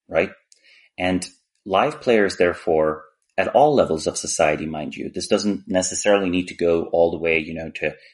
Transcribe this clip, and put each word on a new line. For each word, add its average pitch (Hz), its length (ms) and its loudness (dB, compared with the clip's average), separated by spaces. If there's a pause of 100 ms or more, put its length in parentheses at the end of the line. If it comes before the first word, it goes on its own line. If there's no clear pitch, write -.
right? 85 220 0 (680)
And 90 320 -2 (340)
live 107 380 0
players, 104 360 2
therefore, 78 680 0 (340)
at 92 120 0
all 143 260 4
levels 80 320 0
of 80 100 -4
society, 76 480 0
mind 78 300 -8
you, - 180 -10
this - 140 -8
doesn't 101 400 -2
necessarily 95 640 0
need 90 180 -2
to - 80 -14
go 85 360 0
all 85 200 4
the 82 80 -8
way, 82 180 2
you 80 160 -4
know, 80 220 -8
to, 76 180 -6 (200)